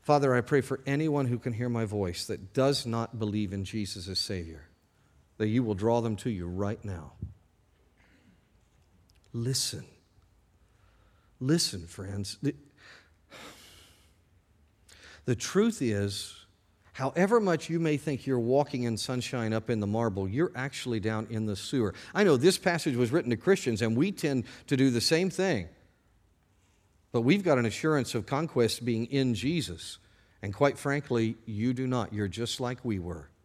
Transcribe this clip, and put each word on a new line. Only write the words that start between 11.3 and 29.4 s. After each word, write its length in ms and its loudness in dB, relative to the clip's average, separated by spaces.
Listen, 460 2
friends. 560 -8
The, 120 0
the 100 2
truth 480 0
is, 520 -2
however 480 2
much 300 0
you 100 0
may 160 2
think 300 -4
you're 120 2
walking 440 2
in 140 0
sunshine 560 -2
up 180 -2
in 100 0
the 60 0
marble, 420 0
you're 260 -2
actually 460 -4
down 300 -2
in 160 -2
the 100 -2
sewer. 380 0
I 100 4
know 120 8
this 220 4
passage 380 0
was 140 2
written 200 2
to 60 4
Christians, 460 2
and 140 2
we 160 2
tend 320 0
to 100 2
do 140 6
the 100 2
same 300 4
thing. 380 0
But 100 2
we've 220 6
got 140 6
an 80 4
assurance 480 0
of 120 -2
conquest 580 0
being 220 0
in 280 2
Jesus. 640 -4